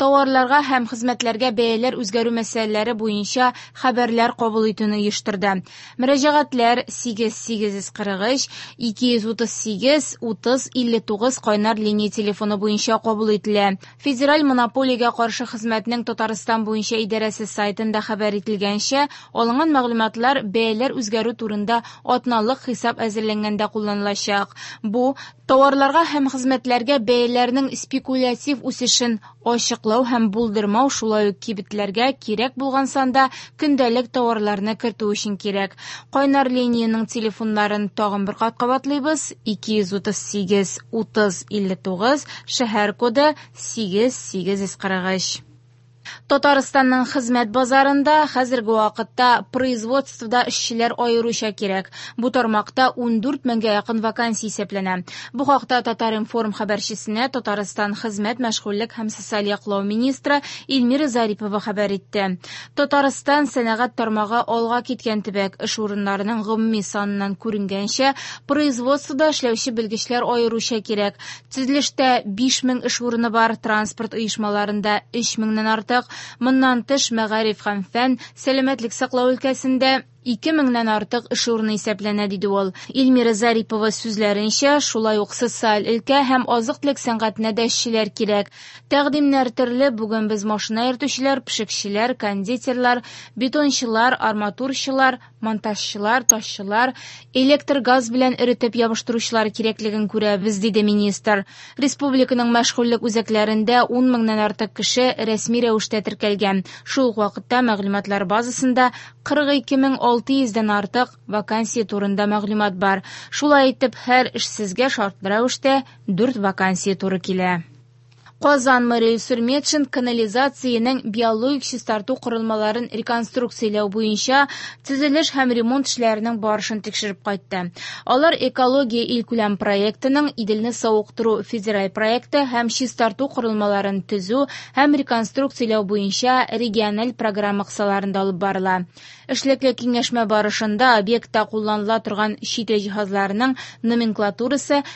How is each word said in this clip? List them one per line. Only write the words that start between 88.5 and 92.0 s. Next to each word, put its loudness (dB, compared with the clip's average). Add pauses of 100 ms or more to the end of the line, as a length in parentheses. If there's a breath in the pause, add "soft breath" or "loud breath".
Тәкъдимнәр 2
төрле. 2
Бүген -2
без -2
машина -2
йөртүчеләр, -2
пешекчеләр, -4